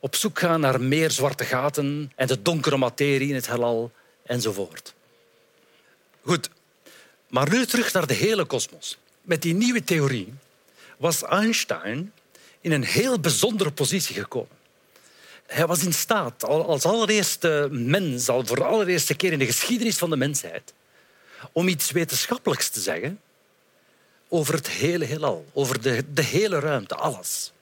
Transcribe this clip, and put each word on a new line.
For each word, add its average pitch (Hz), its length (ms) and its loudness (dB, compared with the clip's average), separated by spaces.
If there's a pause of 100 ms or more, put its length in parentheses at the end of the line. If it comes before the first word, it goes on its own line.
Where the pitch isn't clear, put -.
Op 139 140 -6
zoek - 240 -2
gaan 165 220 4
naar 131 200 4
meer 151 300 2
zwarte 131 340 0
gaten 143 680 -2
en 131 120 0
de 123 160 0
donkere 151 340 2
materie 135 520 2
in 143 60 -2
het 127 140 -4
heelal 120 420 0 (320)
enzovoort. 110 720 -4 (1300)
Goed, - 280 0 (800)
maar 135 220 2
nu 240 160 4
terug 233 260 0
naar 170 140 2
de 127 80 0
hele 185 300 2
kosmos. - 540 -6 (240)
Met 165 200 -2
die 165 120 2
nieuwe 233 300 2
theorie 131 500 0 (640)
was - 260 0
Einstein 185 920 -2 (480)
in 165 120 -2
een 135 120 2
heel 233 360 0
bijzondere 185 500 0
positie 147 440 -2
gekomen. - 420 -8 (920)
Hij - 200 0
was 160 180 2
in 170 100 0
staat, 180 500 0
al, 156 220 2
als 151 180 0
allereerste 185 840 2
mens, 135 580 0
al 123 180 2
voor 120 100 -2
de 151 80 2
allereerste 180 500 2
keer 180 180 0
in 156 60 0
de 135 80 2
geschiedenis 226 500 0
van 175 140 0
de 156 60 0
mensheid, 131 560 -4 (800)
om 180 160 2
iets 170 220 0
wetenschappelijks 160 800 -2
te - 120 -6
zeggen 98 400 -4 (1080)
over 160 260 0
het 143 140 -2
hele 165 360 0
heelal, 127 480 -4
over 131 280 -2
de, 123 320 0
de 151 100 0
hele 175 360 2
ruimte, 135 360 -2
alles. - 680 -6